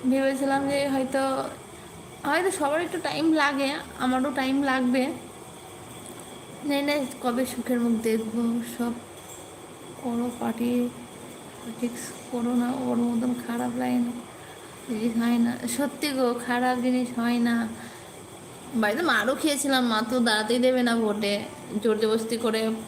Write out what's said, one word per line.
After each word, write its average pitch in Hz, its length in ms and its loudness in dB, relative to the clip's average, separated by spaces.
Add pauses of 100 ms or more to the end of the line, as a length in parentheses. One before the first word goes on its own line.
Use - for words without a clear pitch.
(100)
ভেবেছিলাম 269 580 2
যে 277 200 2
হয়তো, 269 340 2 (1000)
হয়তো 349 260 2
সবার 302 300 2
একটু 349 180 -2
টাইম 311 340 2
লাগে, 285 420 4 (240)
আমারও 254 320 2
টাইম 269 320 0
লাগবে। 254 400 2 (1700)
জানি 285 140 2
না 285 120 0 (280)
কবে 247 240 0
সুখের 247 340 -2
মুখ 233 220 2
দেখবো। 226 400 0 (360)
সব 240 140 0 (1080)
করো, 240 280 0 (100)
পার্টি 240 480 2 (680)
পলিটিক্স 233 460 -6 (300)
করো 240 220 0
না, 240 180 2 (120)
ওর 240 120 2
মতন 240 380 2 (120)
খারাপ 240 300 -2
লাইন 123 260 2 (840)
জিনিস 226 300 0
হয় 240 200 4
না। 233 140 4 (240)
সত্যি 285 360 -2
গো, 254 220 2 (120)
খারাপ 247 320 2
জিনিস 247 300 2 (100)
হয় 240 200 2
না। 233 300 2 (1080)
বাড়িতে 220 280 2
মারও 247 320 4
খেয়েছিলাম, 277 500 2
মা 220 260 2
তো 254 100 2
দাঁড়াতেই 226 380 4
দেবে 254 240 6
না 233 140 4
ভোটে, 208 380 2 (480)
জোর 220 160 4
জবরদস্তি 220 380 2
করে 220 260 0 (260)